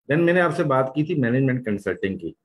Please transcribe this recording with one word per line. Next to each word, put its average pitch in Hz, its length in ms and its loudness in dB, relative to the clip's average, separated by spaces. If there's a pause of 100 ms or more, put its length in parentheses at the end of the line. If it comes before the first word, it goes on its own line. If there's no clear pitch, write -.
Then 156 220 0
मैंने 175 160 4
आपसे 170 240 2
बात 131 320 0
की 151 80 0
थी 170 120 -2
management 127 500 0
consulting 98 540 -4
की। 82 240 -10